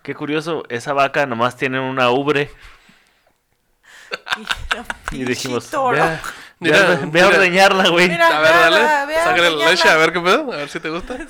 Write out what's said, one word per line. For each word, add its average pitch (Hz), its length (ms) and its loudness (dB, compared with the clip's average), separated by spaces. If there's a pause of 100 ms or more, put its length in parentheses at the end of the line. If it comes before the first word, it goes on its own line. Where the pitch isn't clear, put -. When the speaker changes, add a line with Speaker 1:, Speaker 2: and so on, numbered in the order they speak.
Speaker 1:
qué 143 100 -10
curioso, 151 560 -6
esa 120 240 -6
vaca 139 320 0
nomás 123 320 -2
tiene 131 220 -4
una 131 320 -2
ubre". 143 400 -2 (1600)
Speaker 2:
<laughs> - 1000 -10
Speaker 1:
Y - 120 -8
dijimos, 123 420 -4
Speaker 2:
"Pinche - 60 -20
toro". 262 260 0
Speaker 1:
"Ve 156 40 2
a, 165 60 2
ve 160 120 -6 (400)
Speaker 3:
Mira, 160 200 2
Speaker 1:
a, 196 80 4
ve 180 60 2 (100)
a - 40 -6
Speaker 3:
mira. 170 200 4
Speaker 1:
ordeñarla, 190 640 4
güey". 175 200 4
Speaker 2:
Mira, 302 280 2
Speaker 3:
A 311 40 0
ver, 320 100 4
Speaker 2:
ve 339 60 6
a 349 40 4
Speaker 3:
dale. 330 220 4
Speaker 2:
la, 294 220 0
ve 302 120 -4
a 330 60 0
Speaker 3:
Sácale 359 180 0
la 170 80 4
Speaker 2:
ordeñarla. 294 220 0
Speaker 3:
leche, 339 180 2
a 170 80 6
ver 165 160 2
qué 180 80 -4
pedo. 226 320 0
A - 40 -8
ver 143 120 -10
si 170 100 -10
te 160 100 -8
gusta. 185 280 -10 (120)